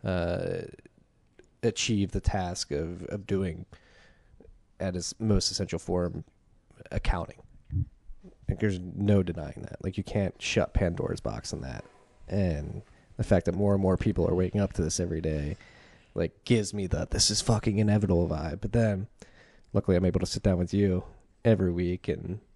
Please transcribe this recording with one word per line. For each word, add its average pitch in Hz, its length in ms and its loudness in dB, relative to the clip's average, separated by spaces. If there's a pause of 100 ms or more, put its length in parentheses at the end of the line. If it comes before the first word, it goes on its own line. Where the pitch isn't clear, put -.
uh, 87 580 -2 (1000)
achieve 104 480 0
the 95 100 -2
task - 500 -2
of, 82 320 -4
of 101 240 -8
doing 92 380 -2 (1120)
at 90 160 -4
its 87 240 -6
most 104 320 2
essential 90 280 -4
form, 87 440 -2 (680)
accounting. - 500 -2 (1080)
Like, 98 100 -2
there's 98 200 0
no 98 420 2
denying 82 400 -6
that. - 220 -12
Like, 95 140 -4
you 101 60 -4
can't - 380 -2
shut - 320 0
Pandora's - 480 0
box - 320 -8
on - 80 -8
that. - 240 -10 (420)
And 87 540 -2 (360)
the - 60 -2
fact 92 220 4
that 85 100 0
more 101 180 4
and 98 80 2
more 92 140 4
people 87 320 2
are 87 80 2
waking 92 240 2
up 98 140 0
to - 80 -2
this 78 180 0
every 85 220 -2
day, 76 340 -2 (600)
like, - 300 -4
gives 107 280 0
me 98 140 -4
the, 85 220 -2
"This - 200 2
is 104 120 0
fucking 107 360 2
inevitable" 101 500 4
vibe. 80 340 -4
But 98 120 -6
then, 107 340 2 (680)
luckily, 98 220 4
I'm 90 100 4
able 90 140 4
to 92 60 0
sit - 180 -6
down 92 140 4
with 87 160 -2
you 95 320 2 (400)
every 95 260 4
week 87 380 -2
and 87 300 -4 (160)